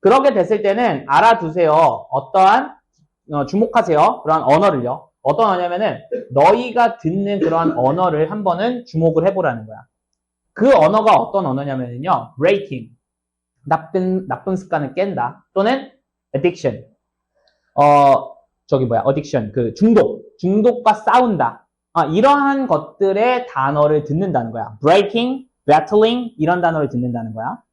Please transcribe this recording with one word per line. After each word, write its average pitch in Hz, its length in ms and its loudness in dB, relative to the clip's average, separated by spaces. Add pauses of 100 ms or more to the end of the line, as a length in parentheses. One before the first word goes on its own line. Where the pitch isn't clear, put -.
그렇게 262 320 4
됐을 214 280 0
때는 202 460 0
알아두세요. 170 680 2 (380)
어떠한, 196 640 2 (560)
어, 143 160 -2
주목하세요. 196 720 0
그러한 156 220 0
언어를요. 143 680 0 (140)
어떤 202 260 0
언어냐면은 180 500 -2 (320)
너희가 226 680 2
듣는 196 400 -4
그러한 160 380 0
언어를 160 520 0
한번은 208 560 -4
주목을 160 420 0
해보라는 151 380 -2
거야. 110 120 -18 (760)
그 269 220 2
언어가 214 380 4
어떤 196 340 0
언어냐면은요. 131 920 -6
breaking. 151 540 -2 (720)
나쁜, 185 600 -4
나쁜 - 280 -6
습관을 160 380 -6
깬다. 175 640 -6
또는 247 360 -2 (440)
addiction. 151 500 -4 (880)
어, 143 640 4 (320)
저기 131 180 0
뭐야. 113 220 0
addiction. 135 440 -4
그 117 220 -4
중독. 214 480 2 (160)
중독과 214 560 0
싸운다. 214 720 0 (260)
아, 165 120 0
이러한 277 640 2
것들의 196 800 0
단어를 147 560 0
듣는다는 151 480 -4
거야. 110 340 -10
breaking, 226 640 0 (180)
battling 214 720 0
이런 170 240 0
단어를 160 280 -2
듣는다는 120 440 -6
거야. 123 240 -8 (160)